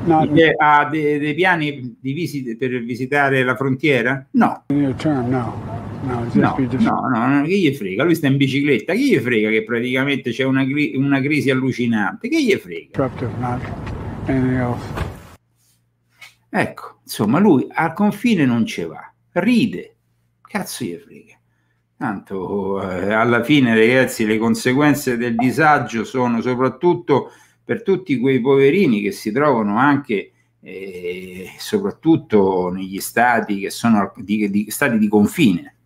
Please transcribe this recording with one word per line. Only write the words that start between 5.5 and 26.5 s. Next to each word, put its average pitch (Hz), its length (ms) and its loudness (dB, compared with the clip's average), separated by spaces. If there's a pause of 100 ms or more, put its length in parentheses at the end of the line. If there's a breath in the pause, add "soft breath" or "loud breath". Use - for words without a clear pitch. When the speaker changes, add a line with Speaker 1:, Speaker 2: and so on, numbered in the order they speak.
Speaker 1:
No, 123 220 -4
it's 117 100 -8
just - 20 4
Speaker 2:
No, - 180 2
Speaker 1:
be 135 120 -2
dis- 120 180 0
Speaker 2:
no, 95 240 0
no, 120 180 0
no, 139 180 2
che 185 140 0
gli 151 160 2
frega? 101 300 -4
Lui 170 100 4
sta 156 120 -2
in 135 100 2
bicicletta, 139 560 0
che 220 80 0
gli 247 180 2
frega 113 300 0
che 110 160 0
praticamente 127 680 -2
c'è 131 120 -2
una 135 200 2
gri-, 143 320 -2
una 139 260 0
crisi 139 260 0
allucinante? 120 800 -2
Che 320 140 0
gli 226 100 2
frega? 85 380 -6
Speaker 1:
disruptive, 131 480 -4
not 123 240 -6 (640)
anything 127 320 0
else. - 480 -6 (1400 loud breath)
Speaker 2:
Ecco, - 520 -4
insomma, 117 360 -2
lui 175 300 4
al 160 240 -2
confine 202 540 0
non 117 180 0
ce 92 220 -8
va, 76 260 -16 (200)
ride, 175 640 0 (440)
cazzo - 420 -10
gli 87 120 -8
frega. - 400 -20 (600)
Tanto, 98 920 -6
eh, 92 240 -4
alla 117 300 2
fine, 127 320 4
ragazzi, 120 500 4
le 107 140 0
conseguenze 127 800 2
del 120 160 -2
disagio 123 680 2
sono 123 360 -2
soprattutto 127 920 0 (300 loud breath)